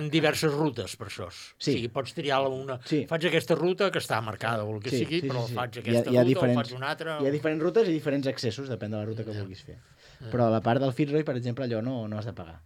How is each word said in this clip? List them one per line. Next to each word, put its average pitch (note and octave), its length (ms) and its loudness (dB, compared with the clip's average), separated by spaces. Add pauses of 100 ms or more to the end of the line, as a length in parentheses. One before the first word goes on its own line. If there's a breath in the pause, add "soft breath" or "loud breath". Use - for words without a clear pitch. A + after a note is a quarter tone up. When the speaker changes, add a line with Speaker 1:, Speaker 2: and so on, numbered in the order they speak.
Speaker 1:
diverses D3+ 480 2
rutes C3 400 -2
per G2 140 -10
això. F#2 220 -10
Speaker 2:
Sí. - 260 -18
Speaker 1:
O - 80 -14
sigui, B2 260 0
pots C3+ 240 -6
triar C#3 320 0
una, C3+ 300 -6 (100)
Speaker 2:
Sí. D3 200 2
Speaker 1:
faig E3 200 0
aquesta E3 320 2
ruta F3+ 320 2
que E3 80 0
està A2+ 240 0
marcada A2 400 -2
o G#2+ 120 -4
el G#2+ 80 -6
que A#2+ 80 -4
Speaker 2:
Sí, B2+ 120 2
Speaker 1:
sigui, D#3+ 180 -2
Speaker 2:
sí, C#3 60 -2
Speaker 1:
però B2+ 160 -2
Speaker 2:
sí, A#2 80 -6
sí. A#2+ 40 -6
Speaker 1:
faig A#2+ 200 -6
Speaker 2:
Hi A#2+ 40 -10
ha, - 20 -10
Speaker 1:
aquesta A#2 300 2
Speaker 2:
hi B2 60 6
ha B2 60 10
Speaker 1:
ruta B2 60 6
Speaker 2:
diferents, B2+ 300 4
Speaker 1:
o - 40 0
faig B2+ 140 -8
una C3+ 120 -2
altra. D#3 300 -4
Speaker 2:
hi C3+ 80 2
ha C#3 40 2
diferents D#3 320 0
rutes G3 260 4
i - 20 2
diferents C#3+ 360 0
accessos, C3 440 -4
depèn G#2+ 200 -6
de G#2+ 60 -4
la G#2 80 -4
ruta A2 200 -6
que G#2+ 80 -8
Speaker 1:
Ja. G#2+ 100 -6
Speaker 2:
vulguis F#2+ 200 -12
fer. - 140 -16 (420 loud breath)
Speaker 1:
Ja. A#2 120 -12
Speaker 2:
Però A#2+ 160 4
a - 20 6
la A2 120 4
part A#2+ 200 4
del C3+ 120 2
Fitzroy, D3+ 300 2
per D3 120 -2
exemple, B2+ 300 -2
allò A#2 180 -2
no, A#2+ 240 -4
no G#2+ 100 -4
has G#2+ 80 -6
de G#2 80 -6
pagar. E2 320 -14